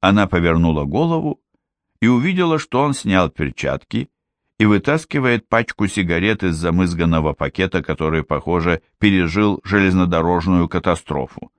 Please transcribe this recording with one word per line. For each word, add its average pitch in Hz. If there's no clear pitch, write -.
Она 98
повернула 82
голову 156
и 110
увидела, 160
что 127
он 143
снял 95
перчатки 67
и 110
вытаскивает 123
пачку 110
сигарет 92
из 87
замызганного 82
пакета, 85
который, 78
похоже, 82
пережил 98
железнодорожную 90
катастрофу. 78